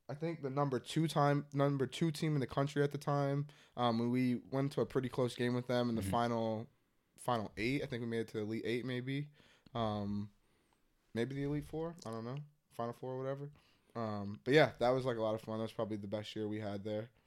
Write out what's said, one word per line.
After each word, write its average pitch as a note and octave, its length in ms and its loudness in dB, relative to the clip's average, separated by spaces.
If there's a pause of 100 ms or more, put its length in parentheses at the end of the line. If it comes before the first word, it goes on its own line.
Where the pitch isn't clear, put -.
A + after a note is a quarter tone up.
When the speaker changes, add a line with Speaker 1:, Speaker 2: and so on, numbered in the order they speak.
Speaker 1:
I C3 60 -6
think D#3 280 -4
the C3+ 80 -2
number C3+ 300 2
two D#3+ 280 2
time, D3 460 4
number C#3 340 2
two E3 240 0
team D#3 240 0
in C#3+ 40 2
the B2 80 0
country C#3+ 360 2
at D3 100 2
the C#3+ 60 -4
time. C#3+ 480 0 (280)
Um, A#2+ 240 4
we, B2 360 4
we - 60 -2 (100)
went C#3 220 2
to C3 80 2
a A#2 40 2
pretty C3 240 0
close B2 260 0
game B2 180 2
with B2 140 -2
them B2 220 2
in A2+ 60 0
the G#2+ 60 0
Speaker 2:
Mm-hmm. F#2+ 100 0
Speaker 1:
final, A#2 560 0 (520)
final A2+ 380 0
eight. B2 260 0
I C3+ 40 -4
think A#2 160 -4
we A#2 40 -4
made A2+ 140 0
it A2 80 -6
to - 80 -10
the G#2+ 60 -2
Elite A2 200 -4
Eight, A#2 220 -2
maybe, C3 420 -4 (460)
um, G#2 560 -2 (840)
maybe B2 220 0
the C#3 80 -2
Elite D3 240 -2
Four. E3 280 -6 (100)
I A2 60 -6
don't A2+ 140 -6
know, B2+ 120 -6 (400)
Final A#2 160 -2
Four B2+ 220 -8
or C3 40 -6
whatever. C#3 300 -4 (480)
Um, G#2 460 -4
but B2+ 100 4
yeah, C#3+ 260 8
that A#2+ 100 6
was, C3 160 2
like, B2 100 0
a A2 60 -2
lot A2 140 2
of A2+ 60 -4
fun. A2 160 -6
That A2 60 -2
was A2 80 -4
probably A2 240 -2
the G2+ 120 -6
best G#2+ 280 -6
year G#2+ 140 -2
we G#2+ 100 -4
had G2+ 240 -6
there. G#2+ 260 -4 (180)